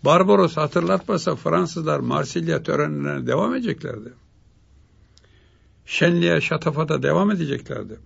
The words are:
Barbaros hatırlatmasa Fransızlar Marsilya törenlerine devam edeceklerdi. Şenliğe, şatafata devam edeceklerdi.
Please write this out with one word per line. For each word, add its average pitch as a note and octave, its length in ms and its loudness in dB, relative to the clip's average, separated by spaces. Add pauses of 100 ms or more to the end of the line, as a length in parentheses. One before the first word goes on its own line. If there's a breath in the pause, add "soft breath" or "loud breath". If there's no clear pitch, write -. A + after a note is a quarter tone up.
Barbaros F3+ 520 6
hatırlatmasa F3 760 0
Fransızlar E3 640 -2
Marsilya D3+ 640 -2
törenlerine D3 640 -2
devam G3 280 0
edeceklerdi. D#3 580 -8 (1700 soft breath)
Şenliğe, E3+ 560 2
şatafata D#3 640 -2
devam F3 280 2
edeceklerdi. C3+ 760 -6